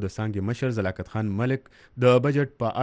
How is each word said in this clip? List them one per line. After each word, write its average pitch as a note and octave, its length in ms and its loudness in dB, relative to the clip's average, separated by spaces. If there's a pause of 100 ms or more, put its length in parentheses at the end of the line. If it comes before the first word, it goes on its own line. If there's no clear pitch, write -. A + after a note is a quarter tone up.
د F#2+ 80 -4
څانګې G#2 340 -4
مشر B2 320 -2
زلاکت F#2+ 360 -4
خان A2 140 -2 (120)
ملک C3 280 -2 (360)
د B2 200 8
بجټ C#3+ 380 0
په A2+ 80 0 (120)